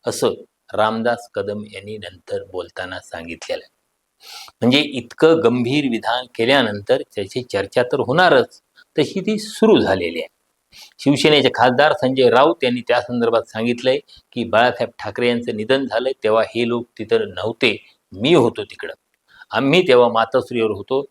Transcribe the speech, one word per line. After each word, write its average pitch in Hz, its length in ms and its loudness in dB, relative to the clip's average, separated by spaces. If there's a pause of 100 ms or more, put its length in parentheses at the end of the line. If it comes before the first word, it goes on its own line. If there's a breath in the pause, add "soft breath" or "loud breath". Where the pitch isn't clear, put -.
असं 113 280 -2 (400)
रामदास 113 600 -2
कदम 104 300 -8 (100)
यांनी 101 240 -14
नंतर 95 540 -12
बोलताना 90 480 -12
सांगितलेलं 82 640 -12
आहे. - 140 -20 (840 loud breath)
म्हणजे 123 180 4
इतकं 147 640 2
गंभीर 123 480 0
विधान 117 340 -4 (100)
केल्यानंतर 117 640 0 (140)
त्याची 104 280 -8
चर्चा 101 400 -2
तर 135 160 -4
होणारच, 139 640 2 (380 soft breath)
तशी 151 200 -2
ती 208 200 -4
सुरू 214 400 2
झालेली 85 400 -2
आहे. 80 80 -10 (720 loud breath)
शिवसेनेचे 143 500 4
खासदार 127 440 4
संजय 131 360 2
राऊत 135 340 4
यांनी 123 240 -2
त्या 120 140 2
संदर्भात 117 400 0
सांगितलंय 120 580 -2 (320 soft breath)
की 120 120 -6
बाळासाहेब 117 460 0 (100)
ठाकरे 120 280 -4
यांचं 120 280 -2
निधन 131 300 0
झालंय 120 260 -4 (120)
तेव्हा 110 200 2
हे 117 240 -2
लोक 120 180 -4 (140)
तिथं 107 300 -2
नव्हते, 107 480 -2 (360 soft breath)
मी 120 200 0
होतो 117 300 2
तिकडं, - 300 -14 (580 loud breath)
आम्ही 139 360 2
तेव्हा 123 200 6
मातोश्रीवर 113 640 -2
होतो 131 400 -4